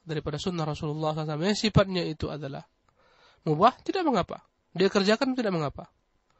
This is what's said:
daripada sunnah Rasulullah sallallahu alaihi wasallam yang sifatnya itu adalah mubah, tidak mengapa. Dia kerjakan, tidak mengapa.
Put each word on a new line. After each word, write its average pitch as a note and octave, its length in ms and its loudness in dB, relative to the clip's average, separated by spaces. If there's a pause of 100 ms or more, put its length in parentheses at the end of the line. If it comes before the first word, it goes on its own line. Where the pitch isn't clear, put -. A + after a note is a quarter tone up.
daripada D3+ 320 -6
sunnah F3 240 -4
Rasulullah D3+ 480 -4
sallallahu D#3 80 -4
alaihi D#3 100 -4
wasallam D#3 220 -2
yang G3+ 80 -2
sifatnya F#3+ 480 2
itu D#3 240 -6
adalah D3 320 -10 (800)
mubah, E3 400 4
tidak F4 240 -2
mengapa. A3 400 0 (240)
Dia F#3 160 2
kerjakan, G#3+ 480 2
tidak A3+ 160 0
mengapa. D3+ 400 -4 (480)